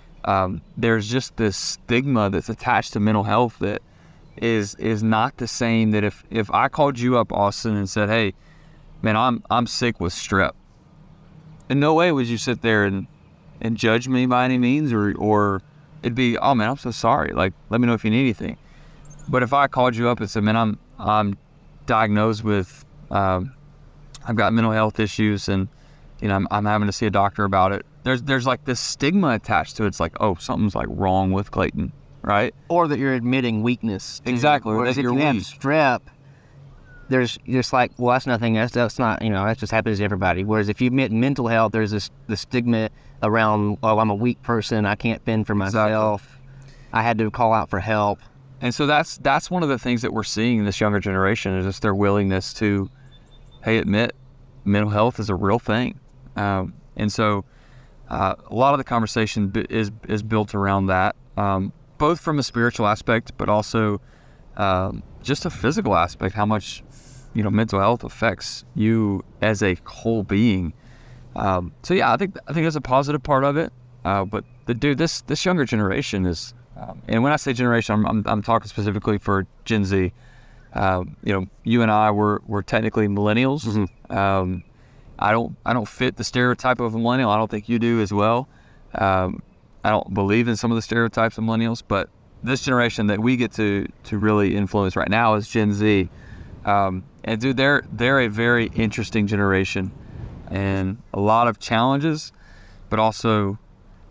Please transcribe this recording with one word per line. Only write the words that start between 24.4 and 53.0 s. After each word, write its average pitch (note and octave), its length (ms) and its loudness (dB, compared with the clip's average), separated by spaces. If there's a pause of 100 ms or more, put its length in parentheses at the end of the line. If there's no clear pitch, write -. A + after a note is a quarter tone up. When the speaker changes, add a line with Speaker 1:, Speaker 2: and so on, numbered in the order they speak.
Speaker 1:
mental A2+ 200 2
health A2 280 0
issues G#2+ 480 0
and, F#2+ 200 0 (520)
you A2 80 -4
know, G2 80 2
I'm, G2 140 -2
I'm G#2 140 0
having G#2+ 220 2
to G2+ 60 0
see A2+ 140 -2
a G#2 40 0
doctor G2+ 340 2
about F#2+ 280 4
it." - 140 -6 (160)
There's, B2+ 200 -2
there's, C3+ 240 -2
like, B2+ 180 0
this B2+ 160 -2
stigma E3+ 480 0
attached G2+ 480 -2
to A2 80 -2
it. G#2 40 2
It's - 120 -4
like, E2 200 -4
"Oh, G2+ 160 0
something's, G#2 380 -2
like, - 160 -4
wrong F#2+ 400 0
with G2 220 -2
Clayton," - 400 -4 (300)
right? G#2 300 0 (160)
Speaker 2:
Or E3+ 200 2
that C#3+ 100 -2
you're C3+ 160 0
admitting A#2+ 480 0
weakness, A2+ 640 -4
too. B2 60 -4
Speaker 1:
Exactly, B2 420 2
or A2 60 0
Speaker 2:
Whereas B2 180 0
Speaker 1:
that C#3 60 0
Speaker 2:
if - 20 -2
Speaker 1:
you're B2 80 0
Speaker 2:
you C3 80 2
have C#3+ 160 2
Speaker 1:
weak. F#2 80 -4
Speaker 2:
strep, C#3 560 0 (1120)
there's B2+ 360 0
just B2+ 280 -2
like, B2 240 2
"Well, B2 160 2
that's C3 120 -2
nothing. A#2 280 0
That's, A2+ 180 0
that's A#2+ 260 0
not, A#2 220 0
you A2+ 80 -2
know, G2 160 0
that A2 140 -2
just A2 140 -8
happens A2 260 0
to G#2 60 0
everybody." F#2+ 400 0
Whereas G#2+ 260 0
if G#2 100 -6
you B2+ 60 4
admit B2 260 0
mental B2 360 0
health, A2+ 240 2
there's A2 180 0
this, G#2 200 -4 (160)
the A2 120 -4
stigma A#2+ 500 0 (340)
around, G#2+ 600 2
"Oh, A2 160 2
I'm A2 100 4
a G#2 60 0
weak A#2 280 -2
person. A2 440 -2
I G2+ 80 0
can't A2+ 320 -4
fend A2 200 0
for G#2+ 60 -2
Speaker 1:
Exactly. G2+ 280 0
Speaker 2:
myself. G#2+ 580 0 (560)
I A2+ 80 2
had A2+ 160 2
to A2 120 0
call A2+ 220 2
out A2 160 0
for G2+ 120 -2
help." G#2 400 0 (420)
Speaker 1:
And B2 120 -2
so D3 120 0
that's, D3 320 0
that's C#3+ 320 0
one F3+ 120 -2
of D3+ 60 0
the C3 100 0
things A#2+ 240 -2
that B2 100 -2
we're A2 100 -2
seeing A2+ 380 0
in G#2 40 0
this G2+ 160 -2
younger G#2 200 2
generation F#2+ 560 0
is F#2 100 -2
just F#2+ 160 -6
their G#2 120 2
willingness G2 600 0
to, G2+ 360 -2 (720)